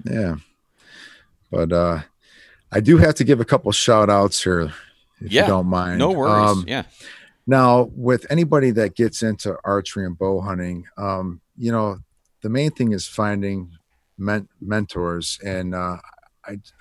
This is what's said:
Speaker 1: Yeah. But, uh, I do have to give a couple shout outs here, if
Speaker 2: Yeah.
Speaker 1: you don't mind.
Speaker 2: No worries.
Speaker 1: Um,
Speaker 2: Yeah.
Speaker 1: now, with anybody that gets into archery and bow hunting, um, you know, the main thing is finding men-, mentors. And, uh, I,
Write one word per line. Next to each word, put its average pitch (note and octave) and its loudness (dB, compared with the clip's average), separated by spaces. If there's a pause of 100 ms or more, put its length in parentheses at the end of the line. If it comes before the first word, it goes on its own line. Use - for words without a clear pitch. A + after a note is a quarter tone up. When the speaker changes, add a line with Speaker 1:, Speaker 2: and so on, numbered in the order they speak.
Speaker 1:
Yeah. F#2+ -4 (1160)
But, E2+ -2
uh, E2+ 2 (720)
I G#2 2
do C#3+ 6
have D#3+ 6
to - 0
give A#2 4
a A#2 -2
couple A#2 0
shout G#2+ 4
outs G2+ 2
here, E2+ -2 (480)
if F2+ -10
Speaker 2:
Yeah. A2+ 4
Speaker 1:
you G2+ 4
don't F#2 2
mind. F2+ 0
Speaker 2:
No D#3+ 2
worries. G#2+ 4
Speaker 1:
Um, F#2 -2
Speaker 2:
Yeah. B2 -4 (640)
Speaker 1:
now, B2 4
with B2 0
anybody D3 2
that G#2 0
gets A2+ -2
into G#2 -4
archery G2 -4
and F2 -8
bow F#2+ -2
hunting, F2+ -6 (120)
um, F#2 -6 (160)
you A#2 -4
know, G#2 -2 (420)
the G#2+ -6
main C#3+ 0
thing A#2 -2
is F#2+ -6
finding G2 -4 (460)
men-, G2+ -4 (100)
mentors. F2+ -4
And, F#2 -6
uh, F2+ -6 (500)
I, G2+ -12 (220)